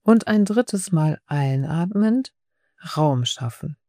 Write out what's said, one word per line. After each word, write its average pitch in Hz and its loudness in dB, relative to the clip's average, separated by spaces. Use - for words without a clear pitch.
Und 220 4
ein 214 2
drittes 208 -2
Mal 156 0
einatmend 165 -2
Raum 143 2
schaffen. 127 -8